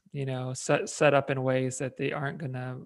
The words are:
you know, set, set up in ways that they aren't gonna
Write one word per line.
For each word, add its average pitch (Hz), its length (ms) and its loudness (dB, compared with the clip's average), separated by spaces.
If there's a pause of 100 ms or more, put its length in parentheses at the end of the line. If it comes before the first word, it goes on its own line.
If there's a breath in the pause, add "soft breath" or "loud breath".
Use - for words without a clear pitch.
(120)
you 139 140 -6
know, 127 280 -4
set, 139 360 0
set 147 240 4
up 139 180 4
in 131 120 -2
ways 131 360 2
that 131 180 -6
they 139 140 -2
aren't 143 280 -4
gonna 127 460 -8